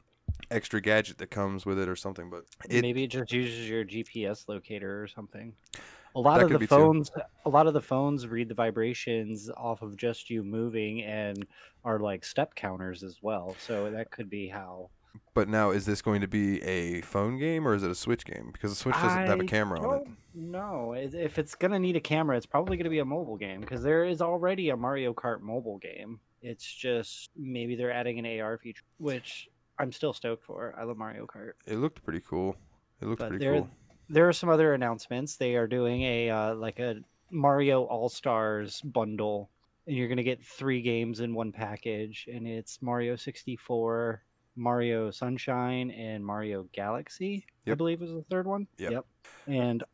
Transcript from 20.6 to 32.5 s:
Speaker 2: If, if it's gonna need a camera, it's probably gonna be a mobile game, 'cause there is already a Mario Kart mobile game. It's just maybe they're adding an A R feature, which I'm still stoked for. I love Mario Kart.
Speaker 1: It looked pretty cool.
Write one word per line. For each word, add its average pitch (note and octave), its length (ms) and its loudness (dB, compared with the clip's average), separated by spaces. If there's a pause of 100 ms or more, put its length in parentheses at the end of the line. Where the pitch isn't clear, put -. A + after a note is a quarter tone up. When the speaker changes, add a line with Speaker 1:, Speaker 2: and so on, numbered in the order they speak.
Speaker 2:
If, C3 200 -6
if E3 240 -4
it's D3+ 160 -2
gonna G3 240 2
need F3+ 180 2
a D#3+ 40 4
camera, D3+ 360 2
it's A#2 120 0
probably F3+ 300 2
gonna E3+ 120 0
be D#3+ 80 0
a C#3+ 80 2
mobile C3+ 320 -4
game, G2 260 -6
'cause A#2+ 200 -6
there D#3+ 220 6
is F3 180 0
already F3 460 2
a B2+ 80 2
Mario B2+ 360 0
Kart A#2 280 -2
mobile A2 360 -4
game. G#2 420 -14 (220)
It's A#2+ 240 -12
just - 720 -4
maybe B2 400 -4
they're B2 160 -2
adding A#2+ 260 -2
an A#2 80 -6
A A2+ 140 -4
R A2 180 -4
feature, - 260 -14 (140)
which C3+ 520 -6 (280)
I'm C3 140 -2
still C#3+ 220 -2
stoked A#2 320 -6
for. A2 340 -10
I A2+ 40 -8
love A#2 140 -8
Mario A2 300 -10
Kart. G#2+ 260 -14 (140)
Speaker 1:
It G#2+ 80 -4
looked C#3 280 -2
pretty E2 180 -4
cool. F#2+ 340 -2 (440)